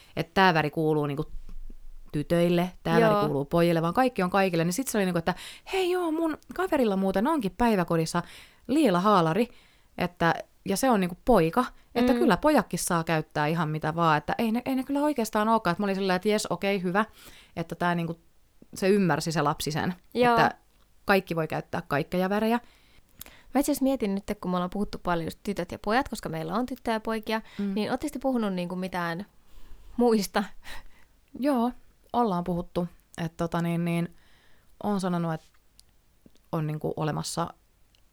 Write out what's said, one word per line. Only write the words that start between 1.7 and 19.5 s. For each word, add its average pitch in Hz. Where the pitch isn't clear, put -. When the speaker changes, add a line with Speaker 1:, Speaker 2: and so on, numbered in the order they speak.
Speaker 1:
tytöille, 175
tää 165
Speaker 2:
Joo. 220
Speaker 1:
väri 208
kuuluu 143
pojille, 170
vaan 170
kaikki 254
on 180
kaikille. 185
Niin 175
sit 254
se 226
oli 202
niinku, 175
että 175
hei 381
joo, 359
mun 320
kaverilla 277
muuten 190
onkin 277
päiväkodissa 175
liila 240
haalari, 190
että, 170
ja 190
se 262
on 214
niinku 180
poika, 208
että 247
Speaker 2:
Mm. 240
Speaker 1:
kyllä 214
pojakkin 277
saa 165
käyttää 156
ihan 160
mitä 156
vaan, 165
että -
ei 226
ne, 240
ei 262
ne 262
kyllä 285
oikeastaan 220
ookaan. 220
Et 170
mä 208
olin 196
silleen, 190
että 185
jes, 208
okei, 196
hyvä, 185
että 170
tää 175
niinku, 165
se 190
ymmärsi 175
se 156
lapsi 151